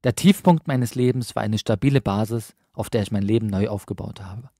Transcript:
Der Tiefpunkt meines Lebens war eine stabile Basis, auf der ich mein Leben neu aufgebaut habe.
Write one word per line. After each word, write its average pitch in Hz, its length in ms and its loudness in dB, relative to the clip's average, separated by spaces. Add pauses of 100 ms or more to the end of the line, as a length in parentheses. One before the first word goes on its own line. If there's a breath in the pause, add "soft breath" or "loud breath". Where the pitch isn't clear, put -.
Der 127 120 0
Tiefpunkt 180 520 4
meines 123 280 -2
Lebens 123 420 0
war 113 60 -2
eine 107 140 -2
stabile 131 440 2
Basis, 107 520 -2 (200)
auf - 160 -8
der 107 140 0
ich - 100 -6
mein 101 100 -2
Leben 110 240 0
neu 101 220 0
aufgebaut 101 520 -10
habe. 101 280 -16 (100)